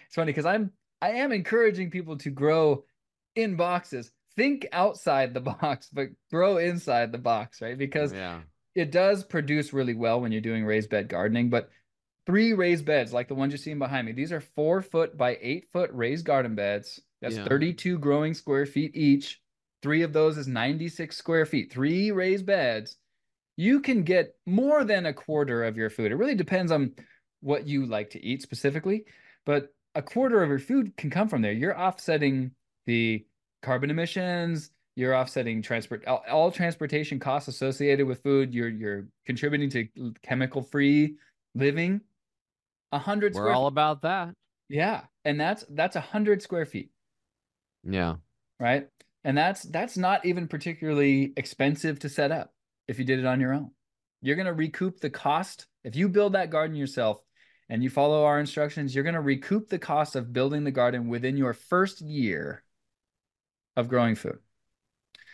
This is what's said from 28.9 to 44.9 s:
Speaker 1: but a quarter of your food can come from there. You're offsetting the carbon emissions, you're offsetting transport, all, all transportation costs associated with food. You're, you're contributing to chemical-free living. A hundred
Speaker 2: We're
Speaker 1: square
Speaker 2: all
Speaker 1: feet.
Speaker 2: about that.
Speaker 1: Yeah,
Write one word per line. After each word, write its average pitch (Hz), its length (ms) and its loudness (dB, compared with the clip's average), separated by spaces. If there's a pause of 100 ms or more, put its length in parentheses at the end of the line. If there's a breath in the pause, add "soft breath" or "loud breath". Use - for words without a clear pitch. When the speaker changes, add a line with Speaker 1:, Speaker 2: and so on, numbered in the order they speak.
Speaker 1:
but 143 280 0 (220)
a 151 80 -2
quarter 233 400 2
of 151 60 2
your 139 100 2
food 240 380 0
can 151 120 -6
come 196 180 0
from 156 140 0
there. 104 120 2
You're 156 260 -2
offsetting 147 720 0 (340)
the 113 400 2 (380)
carbon 131 260 0
emissions, 170 840 -2 (240)
you're 127 200 2
offsetting 120 480 -2
transport, 113 420 -6
all, 127 240 -2
all 160 220 4
transportation 151 680 -2
costs 139 280 -4
associated 139 580 2
with 127 160 -4
food. 139 320 2
You're, 120 160 -2
you're 107 380 -6 (180)
contributing 147 460 -2
to 117 500 -6
chemical-free 143 920 2 (400 loud breath)
living. 160 460 0 (920)
A 143 80 -2
hundred 208 340 0
Speaker 2:
We're 190 60 -4
Speaker 1:
square 208 160 2
Speaker 2:
all 131 80 2
Speaker 1:
feet. 143 40 2
Speaker 2:
about 147 360 0
that. 175 320 -4 (340)
Speaker 1:
Yeah, 165 360 -2 (200)